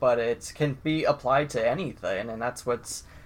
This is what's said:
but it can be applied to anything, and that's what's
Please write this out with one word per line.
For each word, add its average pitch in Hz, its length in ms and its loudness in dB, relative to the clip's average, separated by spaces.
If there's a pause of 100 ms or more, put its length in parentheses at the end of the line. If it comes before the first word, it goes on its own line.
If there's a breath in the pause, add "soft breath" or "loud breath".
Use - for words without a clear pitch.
but 123 180 4
it 117 360 -2
can 143 280 0
be 156 220 0
applied 139 460 2
to 113 160 0
anything, 113 640 -2
and 110 140 -8
that's 120 240 -6
what's - 380 -4 (220 loud breath)